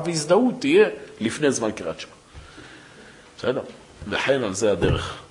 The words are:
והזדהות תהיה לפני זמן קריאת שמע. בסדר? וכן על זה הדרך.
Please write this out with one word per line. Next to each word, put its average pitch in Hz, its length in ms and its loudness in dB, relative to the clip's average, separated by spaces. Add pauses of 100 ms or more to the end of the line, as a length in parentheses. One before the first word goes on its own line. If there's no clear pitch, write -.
והזדהות 175 560 2
תהיה 175 280 6 (320)
לפני 127 320 0
זמן 113 180 -2
קריאת 82 300 -8
שמע. - 120 -16 (1300)
בסדר? 127 240 -2 (460)
וכן 127 340 0
על 98 120 -2
זה 104 180 2
הדרך. 90 460 0 (120)